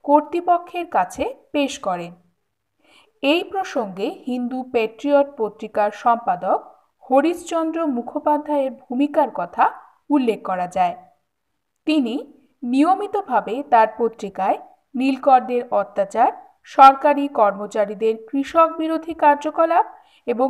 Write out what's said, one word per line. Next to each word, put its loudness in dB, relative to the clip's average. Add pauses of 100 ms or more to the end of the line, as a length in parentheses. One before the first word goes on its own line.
কর্তৃপক্ষের 0
কাছে -4 (280)
পেশ -2
করেন। -6 (1080)
এই 2
প্রসঙ্গে -6 (200)
হিন্দু -6 (120)
পেট্রিয়ট 0 (100)
পত্রিকার -4
সম্পাদক -2 (440)
হরিশচন্দ্র 0
মুখোপাধ্যায়ের -2
ভূমিকার -2
কথা -2 (440)
উল্লেখ 0
করা -4
যায়। 0 (880)
তিনি 0 (480)
নিয়মিতভাবে 0
তার 4 (100)
পত্রিকায় -4 (380)
নীলকরদের 2
অত্যাচার, 0 (340)
সরকারি 6
কর্মচারীদের -2 (120)
কৃষক 2
বিরোধী -4
কার্যকলাপ 2 (420)
এবং 0